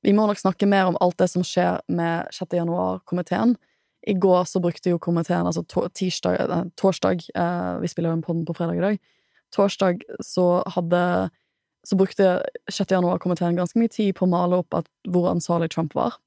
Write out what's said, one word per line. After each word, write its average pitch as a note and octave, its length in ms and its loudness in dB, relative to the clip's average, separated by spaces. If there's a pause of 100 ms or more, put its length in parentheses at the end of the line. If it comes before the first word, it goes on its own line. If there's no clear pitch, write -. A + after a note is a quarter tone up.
Vi G3+ 80 2
må G#3+ 160 4
nok G#3 100 -2
snakke F#3+ 300 0
mer G3 180 4
om F3 160 0
alt F3+ 160 2
det F#3 120 2
som F3+ 120 -2
skjer F3+ 460 0
med E3+ 440 -2
sjette F3+ 280 -6
januar-komiteen. F3+ 960 -2 (520)
I G#3 60 0
går F3+ 320 4
så - 160 -2
brukte F3 300 -2
jo E3+ 80 0
komiteen, F3 480 0
altså E3+ 180 -4
to-, - 240 -4
tirsdag, - 520 -2
eh, F3 220 -2 (120)
torsdag, F#3+ 480 0 (100)
eh, F3 460 -2
vi F3 80 -4
spiller E3+ 240 -2
den E3 100 -2
podden E3 240 -4
på E3+ 100 -6
fredag E3+ 220 -2
i E3+ 40 -2
dag. G3+ 180 0 (540)
Torsdag F#3+ 480 0 (200)
så F3 420 2 (100)
hadde, F3 560 0 (560)
så G3 100 0
brukte F#3+ 460 2 (300)
sjette F#3+ 260 -2
januar-komiteen F3 580 0
ganske F3+ 220 -2
mye A#3 140 2
tid G3+ 240 0
på F3+ 100 0
å F#3 40 4
male F3 280 2
opp - 160 -4
at E3 140 -2 (200)
hvor F3+ 220 2
ansvarlig E3+ 400 0
Trump D#3+ 240 -4
var - 340 0